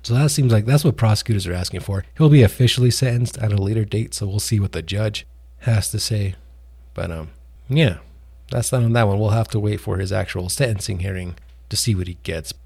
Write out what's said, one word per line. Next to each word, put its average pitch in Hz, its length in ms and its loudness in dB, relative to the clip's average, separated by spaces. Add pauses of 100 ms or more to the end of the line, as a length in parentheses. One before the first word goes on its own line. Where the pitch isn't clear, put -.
So 117 100 -2
that 147 180 4
seems 127 220 2
like 107 120 4
that's 139 200 4
what 143 100 4
prosecutors 107 520 0
are 87 60 -4
asking 90 280 -6
for. 98 240 -6 (120)
He'll 156 120 6
be 143 140 8
officially 123 480 4
sentenced 120 480 0
at 110 120 0
a 101 60 2
later 104 260 0
date, 104 300 -4
so - 140 -6
we'll 98 120 -2
see 110 200 0
what 98 120 0
the 85 100 -6
judge 101 440 -4 (340)
has 110 320 0
to 107 80 -4
say. 101 360 -4 (580)
But, - 180 -6
um, 80 200 -10 (360)
yeah, 131 300 2 (540)
that's 120 200 -2
not 123 120 2
on 117 100 2
that 117 140 4
one. 98 120 0
We'll 107 100 0
have 110 200 0
to 110 100 -2
wait 104 220 -2
for 98 160 -4
his 95 140 -4
actual 95 360 -4
sentencing 101 520 -4
hearing 90 360 -8 (340)
to - 60 -6
see 107 200 0
what 90 120 -4
he 87 160 -12
gets. 80 300 -8 (120)